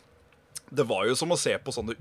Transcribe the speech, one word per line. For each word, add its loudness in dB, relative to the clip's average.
det 2
var 0
jo 4
som 0
å 4
se 2
på -8
sånne -4